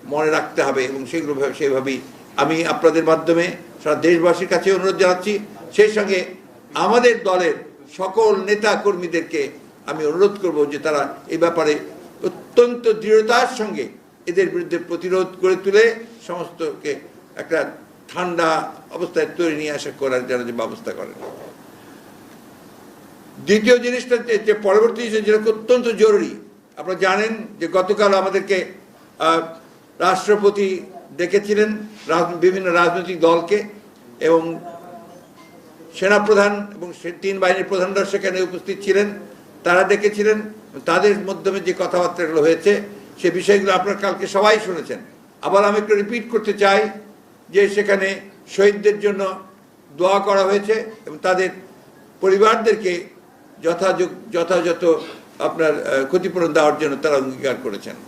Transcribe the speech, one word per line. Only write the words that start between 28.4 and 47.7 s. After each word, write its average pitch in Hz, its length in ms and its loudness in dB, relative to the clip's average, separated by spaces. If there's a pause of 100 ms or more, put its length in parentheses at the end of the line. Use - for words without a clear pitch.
আহ, 165 220 2 (580)
রাষ্ট্রপতি 196 840 0 (360)
ডেকেছিলেন 202 640 0 (280)
রাজ-, 170 300 0
বিভিন্ন 185 360 2
রাজনৈতিক 175 480 0
দলকে 170 420 2 (580)
এবং 165 400 0 (1300)
সেনাপ্রধান 202 720 2 (100)
এবং 175 160 -14 (100)
সে-, 175 100 -8 (100)
তিন 196 160 -4
বাহিনীর 185 260 2
প্রধানরা 196 400 -2
সেখানে 190 380 -4
উপস্থিত 175 400 -8
ছিলেন। 196 240 2 (580)
তারা 180 200 4
ডেকেছিলেন, 208 560 2 (440)
তাদের 190 340 2
মাধ্যমে 185 420 -4
যে 170 180 -4
কথাবার্তাগুলো 170 640 -2
হয়েছে 165 420 2 (360)
সে 175 120 2
বিষয়গুলো 190 420 2
আপনারা 185 260 0
কালকে 196 280 -4
সবাই 214 380 4
শুনেছেন। 143 340 -8 (440)
আবার 190 220 4
আমি 208 140 2
একটু 214 160 2
রিপিট 202 360 -4
করতে 208 220 -2
চাই 202 360 2 (640)
যে 190 180 4
সেখানে 196 520 0 (280)